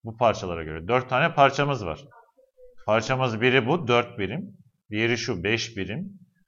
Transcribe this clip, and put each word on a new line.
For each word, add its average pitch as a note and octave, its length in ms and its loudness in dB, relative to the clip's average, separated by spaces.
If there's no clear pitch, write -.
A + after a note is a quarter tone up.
Bu A2 120 -10
parçalara G2 460 2
göre. D#2+ 260 -8
Dört B2+ 200 2
tane C#3 260 0
parçamız C#3+ 520 2
var. D#2 180 -8
Parçamız A2+ 540 0
biri B2+ 260 4
bu, D3 220 0
dört A#2+ 300 2
birim. G#2+ 400 -6
Diğeri A#2 280 0
şu, G2+ 260 -4
beş A2+ 320 -2
birim. G2+ 440 -8